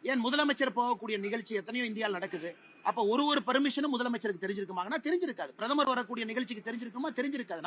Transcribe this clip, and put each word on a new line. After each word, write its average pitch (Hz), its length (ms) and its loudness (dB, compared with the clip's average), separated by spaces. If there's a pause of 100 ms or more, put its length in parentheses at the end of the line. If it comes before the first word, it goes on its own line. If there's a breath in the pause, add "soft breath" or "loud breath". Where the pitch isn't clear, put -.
ஏன் 247 220 2
முதலமைச்சர் 277 520 2
போகக்கூடிய 226 420 0
நிகழ்ச்சி 202 360 -4
எத்தனையோ 226 320 -2
இந்தியாவில் 214 280 -2
நடக்குது. 175 420 -4 (260)
அப்ப 208 240 2
ஒரு 247 180 4
ஒரு 294 220 4
பர்மிஷனும் 277 520 2
முதலமைச்சருக்கு 233 460 -2
தெரிஞ்சிருக்குமாங்கன்னா 196 580 -2
தெரிஞ்சிருக்காது. 294 460 0
பிரதமர் 269 380 2
வரக்கூடிய 233 400 0
நிகழ்ச்சிக்கு 233 460 -4
தெரிஞ்சிருக்குமா? 240 420 -6
தெரிஞ்சிருக்காது. 247 520 -2